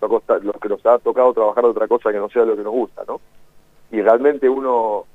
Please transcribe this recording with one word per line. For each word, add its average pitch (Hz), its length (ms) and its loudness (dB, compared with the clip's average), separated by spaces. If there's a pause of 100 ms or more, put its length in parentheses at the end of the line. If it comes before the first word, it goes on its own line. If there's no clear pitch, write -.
ha 107 60 -4
costa-, 113 300 0
los 101 180 -6
que 107 120 -8
nos 101 180 -6
ha 120 120 4
tocado 123 340 2
trabajar 120 320 0
de 120 60 4
otra 107 180 -2
cosa 117 240 0
que 104 60 -2
no 101 120 -4
sea 117 140 2
lo 110 120 -2
que 104 60 -8
nos 107 100 -8
gusta, 131 340 -6
¿no? 127 140 -10 (720)
Y 110 100 -4
realmente 131 480 4
uno 120 560 -2 (100)